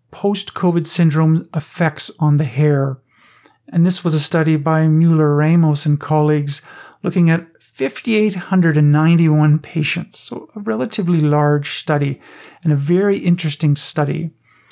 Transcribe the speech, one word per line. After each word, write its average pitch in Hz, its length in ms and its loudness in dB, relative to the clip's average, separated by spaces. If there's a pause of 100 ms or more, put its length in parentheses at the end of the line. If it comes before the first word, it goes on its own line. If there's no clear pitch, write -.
(120)
post-covid 180 760 -4
syndrome 160 720 0
effects - 640 -6
on 147 180 2
the 151 60 0
hair. 139 540 -2 (720)
And 170 160 2
this 180 180 -2
was 160 100 0
a 156 60 0
study 156 380 0
by 160 300 0
Mueller 156 480 2
Ramos 156 500 2
and 147 140 0
colleagues 151 640 -2 (400)
looking 175 280 0
at 170 180 0 (120)
fifty-eight 220 760 -4
hundred 175 420 0
and 147 140 4
ninety-one 156 680 4
patients, - 600 -8
so - 360 -14
a 214 40 -10
relatively 196 640 -2
large 147 580 0
study 143 420 -4 (420)
and 160 80 0
a 147 40 2
very 175 420 0
interesting 160 580 -2
study. 151 540 -4 (420)